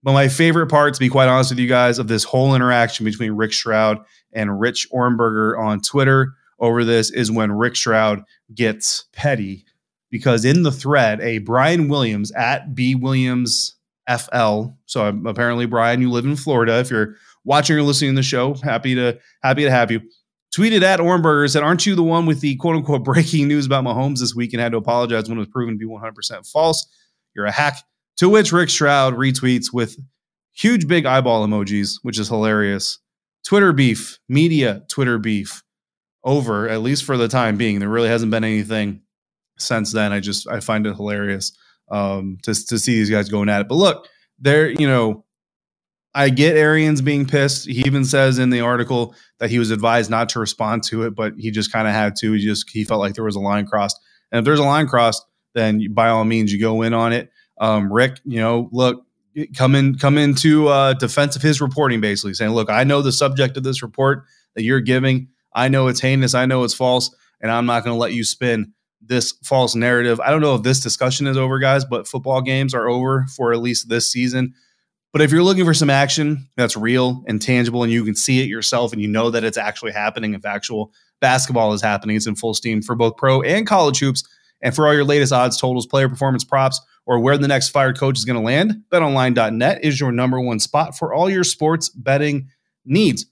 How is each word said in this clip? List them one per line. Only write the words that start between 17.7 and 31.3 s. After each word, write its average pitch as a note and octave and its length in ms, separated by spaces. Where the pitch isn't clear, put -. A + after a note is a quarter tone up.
or D3+ 60
listening C#3+ 300
to C3+ 60
the C3 60
show, C3 300
happy C3 400
to, B2 240
happy C3+ 220
to C#3 80
have B2 180
you. A2+ 120
Tweeted G#3+ 280
at F#3+ 160
Ohrnberger, D#3+ 500
said, D3 140
"Aren't E3 240
you G3 80
the F3 80
one E3 240
with C#3 140
the C#3+ 160
quote-unquote D3 460
breaking D#3+ 440
news D3 180
about C3 200
Mahomes B2+ 340
this A#2+ 160
week A#2+ 180
and A#2 80
had A#2 120
to A2+ 40
apologize A#2 500
when A2+ 120
it - 20
was G2+ 60
proven A#2+ 260
to G#2 60
be A2 60
one A2 140
hundred A2 140
percent G2+ 320
false? D#3+ 400
You're G2+ 100
a G#2 60
hack." C#3+ 300
To F3 100
which G#3 240
Rick E3+ 160
Stroud C#3 460
retweets B2+ 580
with A#2 240
huge G#3+ 340
big E3 180
eyeball B2+ 400